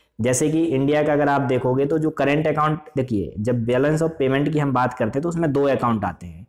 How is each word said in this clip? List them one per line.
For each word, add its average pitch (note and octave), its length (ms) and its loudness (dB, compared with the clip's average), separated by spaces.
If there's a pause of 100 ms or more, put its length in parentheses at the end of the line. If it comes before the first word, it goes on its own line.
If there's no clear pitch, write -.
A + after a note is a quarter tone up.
(200)
जैसे B2+ 300 0
कि D#3+ 140 2
इंडिया C#3+ 380 2
का D3+ 100 0
अगर D3 160 2
आप C#3 120 2
देखोगे B2+ 460 0
तो D#3+ 120 0
जो D#3 120 0
करंट D3 360 0
अकाउंट, D3+ 340 0 (160)
देखिए A2+ 420 -2
जब A2+ 280 -2
balance C#3+ 360 2
of D#3+ 80 0 (120)
payment C#3 300 0
की D3+ 60 0
हम C#3+ 140 0
बात B2 220 0
करते A2+ 240 -2
हैं C#3+ 40 0
तो E3+ 60 -4
उसमें E3+ 240 0
दो C#3 160 2
अकाउंट A#2 360 0
आते F2+ 220 -8
हैं, E2 220 -16